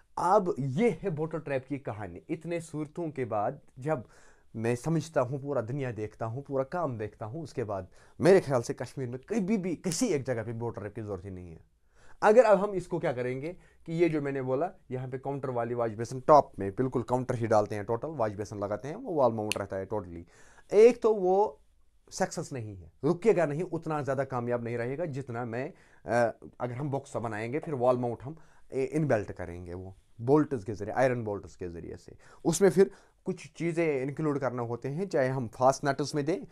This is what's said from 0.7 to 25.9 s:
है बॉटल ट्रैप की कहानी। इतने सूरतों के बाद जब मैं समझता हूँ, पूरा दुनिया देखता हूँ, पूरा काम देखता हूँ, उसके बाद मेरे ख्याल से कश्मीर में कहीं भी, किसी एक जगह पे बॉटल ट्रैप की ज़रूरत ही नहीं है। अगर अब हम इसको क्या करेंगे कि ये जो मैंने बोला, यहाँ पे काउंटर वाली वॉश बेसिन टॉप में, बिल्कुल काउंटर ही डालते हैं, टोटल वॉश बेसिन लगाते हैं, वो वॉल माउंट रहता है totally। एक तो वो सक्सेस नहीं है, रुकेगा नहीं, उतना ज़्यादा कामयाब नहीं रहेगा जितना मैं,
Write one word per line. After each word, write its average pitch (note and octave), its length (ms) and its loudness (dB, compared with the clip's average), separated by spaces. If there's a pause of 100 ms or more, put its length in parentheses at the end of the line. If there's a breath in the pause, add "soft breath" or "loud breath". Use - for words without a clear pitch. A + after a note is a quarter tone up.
है G3 200 -4
बॉटल D#3+ 280 -4
ट्रैप C#3 300 -4
की C#4+ 100 -4
कहानी। G2+ 520 -10
इतने E3+ 300 -6
सूरतों D3+ 500 -8
के C3+ 140 -4
बाद A2+ 360 -2 (180)
जब C3 260 -2 (520 soft breath)
मैं A#2 200 0
समझता D#3 440 0
हूँ, B2+ 220 -2
पूरा C#3 180 -2
दुनिया B2+ 320 -4
देखता G#2+ 340 -6
हूँ, A#2+ 160 -6
पूरा C3+ 220 -2
काम C#3+ 340 -4
देखता G#2+ 280 -8
हूँ, C#3 160 -8
उसके C3 220 -6
बाद G2 240 -6 (320 soft breath)
मेरे E3+ 200 10
ख्याल C3 220 2
से - 120 -6
कश्मीर B2+ 340 -8
में B2+ 200 -8
कहीं G#3 300 0
भी, F3 180 -4
किसी F#3+ 300 -2
एक D3 180 0
जगह A#2 180 -2
पे A2 100 -8
बॉटल A2+ 280 -6
ट्रैप G2+ 140 -10
की A2+ 80 -8
ज़रूरत G2 220 -8
ही G2+ 60 -12
नहीं F2+ 200 -12
है। - 300 -20 (420 soft breath)
अगर A3 220 10
अब G#3 140 8
हम G#3 120 0
इसको F3+ 280 -4
क्या D#3+ 140 -2
करेंगे C3 440 -4 (300 soft breath)
कि E3 60 -8
ये E3+ 160 6
जो D#3 140 0
मैंने C#3 200 -2
बोला, C3+ 280 0 (200)
यहाँ B2+ 180 -6
पे C3 100 -8
काउंटर C3+ 320 -6
वाली A#2+ 240 -2
वॉश A#2 180 0
बेसिन A#2 280 -6
टॉप D3 380 8
में, G2 120 -2
बिल्कुल B2+ 320 0
काउंटर B2 320 0
ही A#2 120 -2
डालते G#2+ 280 4
हैं, G#2 100 -4
टोटल A#2 240 -4
वॉश A#2+ 240 -2
बेसिन G2+ 260 -10
लगाते G2+ 300 -4
हैं, E3 80 -8
वो B3+ 160 -10
वॉल C3 200 4
माउंट G#2+ 260 -2
रहता G2 180 -6
है F#2+ 120 -6
totally। F2 340 -6 (500 soft breath)
एक A#3 300 8
तो A3 120 4
वो G3 460 2 (500)
सक्सेस F3+ 420 -4
नहीं A2 240 -10
है, E2+ 160 -18 (120)
रुकेगा F3 420 4
नहीं, D3 160 -2
उतना D#3+ 400 -4
ज़्यादा C3+ 220 0
कामयाब A#2+ 400 -2
नहीं A#2 140 -4
रहेगा C3+ 260 -4
जितना B2 400 -6
मैं, A#2+ 280 -6 (340 soft breath)